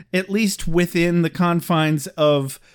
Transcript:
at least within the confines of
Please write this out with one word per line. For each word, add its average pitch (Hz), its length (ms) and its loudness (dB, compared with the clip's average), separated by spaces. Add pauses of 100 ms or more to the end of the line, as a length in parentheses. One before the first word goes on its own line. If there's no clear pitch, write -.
(140)
at 185 160 -2
least 202 380 -2
within 170 540 2
the 160 80 0
confines 160 760 0
of 147 520 0 (160)